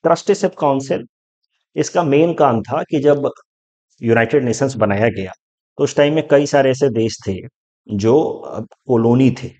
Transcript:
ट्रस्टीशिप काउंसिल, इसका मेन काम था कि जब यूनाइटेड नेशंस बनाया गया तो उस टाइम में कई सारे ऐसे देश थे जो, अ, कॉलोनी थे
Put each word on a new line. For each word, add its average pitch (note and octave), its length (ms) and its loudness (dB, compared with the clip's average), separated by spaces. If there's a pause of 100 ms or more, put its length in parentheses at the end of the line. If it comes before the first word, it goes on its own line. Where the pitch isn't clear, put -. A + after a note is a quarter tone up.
ट्रस्टीशिप F#3 520 0
काउंसिल, C#3 520 -2 (680)
इसका - 260 -2
मेन D#3 320 2
काम A#2+ 280 2
था C#3 200 -6
कि D#3+ 180 -4
जब C#3 300 2 (720)
यूनाइटेड A#2 420 2
नेशंस B2+ 320 -2
बनाया G#2+ 320 0
गया F#2 240 -6 (460)
तो C#3 60 0
उस - 120 -4
टाइम D3 180 2
में D#3 140 -2
कई C#3+ 180 4
सारे C#3 240 2
ऐसे C3 180 0
देश A2+ 280 -2 (120)
थे F#2+ 80 -6 (520)
जो, A2 340 0
अ, - 380 -10
कॉलोनी A#2+ 720 0
थे G2+ 300 -12